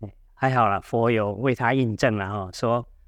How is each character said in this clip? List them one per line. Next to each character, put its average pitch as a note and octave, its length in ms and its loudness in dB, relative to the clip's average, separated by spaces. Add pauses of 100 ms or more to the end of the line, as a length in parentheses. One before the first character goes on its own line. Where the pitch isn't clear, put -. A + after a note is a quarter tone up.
(320)
还 C3 200 0
好 A#2 160 4
了， G2 120 0
佛 A#2 300 0
有 G#2+ 240 0
为 B2 200 0
他 A#2+ 200 0
印 B2 200 0
证 A2 220 0
了 G2 120 -4
哈， G2 240 -8
说 A#2+ 360 -2 (200)